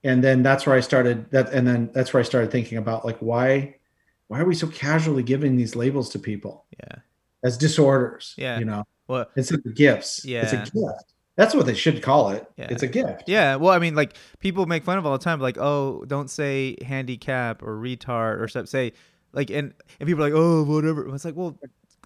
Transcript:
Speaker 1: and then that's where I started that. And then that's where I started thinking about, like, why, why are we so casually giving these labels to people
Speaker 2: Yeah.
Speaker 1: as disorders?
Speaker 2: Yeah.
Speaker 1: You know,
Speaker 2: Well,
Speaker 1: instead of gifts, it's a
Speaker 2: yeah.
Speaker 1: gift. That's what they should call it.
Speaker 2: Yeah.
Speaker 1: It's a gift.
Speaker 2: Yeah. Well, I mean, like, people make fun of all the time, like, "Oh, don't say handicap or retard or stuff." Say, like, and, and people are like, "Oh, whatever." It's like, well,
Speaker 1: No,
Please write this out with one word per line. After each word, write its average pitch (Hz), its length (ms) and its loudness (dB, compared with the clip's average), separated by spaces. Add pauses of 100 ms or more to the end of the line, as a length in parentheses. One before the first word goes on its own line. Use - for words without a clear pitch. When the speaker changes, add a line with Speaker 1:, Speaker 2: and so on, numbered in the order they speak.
Speaker 1:
and 127 180 4
then 131 200 6
that's 135 220 4
where 135 120 6
I 127 40 6
started 123 520 0
that. 131 200 2
And 127 140 2
then 120 260 2
that's 127 220 -2
where 131 60 6
I 117 40 2
started 117 280 0
thinking 117 260 -2
about, 110 260 -4
like, 117 140 -6
why, 131 580 0 (520)
why 117 100 -8
are 165 60 0
we 180 100 2
so 160 140 -4
casually 151 560 0
giving 135 320 2
these 120 180 0
labels 123 360 -2
to - 100 -10
people 101 440 -10 (140)
Speaker 2:
Yeah. - 220 -18 (420)
Speaker 1:
as 123 160 0
disorders? 135 800 2
Speaker 2:
Yeah. 123 220 -6
Speaker 1:
You 113 60 -4
know, 104 180 -6 (240)
Speaker 2:
Well, 127 180 -4 (100)
Speaker 1:
instead 135 300 0
of 113 80 -8
gifts, 131 500 2
it's 117 280 -2
a - 40 0
Speaker 2:
yeah. 104 80 -4
Speaker 1:
gift. - 500 -6 (260)
That's 226 140 8
what 269 100 4
they 123 100 0
should 123 280 2
call 131 280 4
it. 104 160 -6 (100)
Speaker 2:
Yeah. - 140 -14
Speaker 1:
It's 120 120 -4
a 139 40 -2
gift. - 400 -4
Speaker 2:
Yeah. 165 300 2
Well, 165 160 4
I 180 60 6
mean, 165 160 0
like, 147 180 0 (280)
people 185 260 -2
make 165 180 -2
fun 185 140 -2
of 165 80 -4
all 143 100 0
the 131 80 -6
time, 165 160 -2
like, 127 180 -2
"Oh, 139 480 -2
don't 139 220 -6
say 135 560 -4
handicap 127 800 -6
or 110 160 -10
retard 113 640 -4
or 113 60 -4
stuff." 117 200 -8
Say, 131 240 -2 (400)
like, 139 160 -4
and, 143 240 -6 (260)
and 143 80 -6
people 156 160 0
are 147 60 2
like, 151 80 2
"Oh, 160 280 4
whatever." 151 500 0
It's 139 100 -12
like, 160 120 -8
well, 170 260 -8
Speaker 1:
No, 135 60 -18 (380)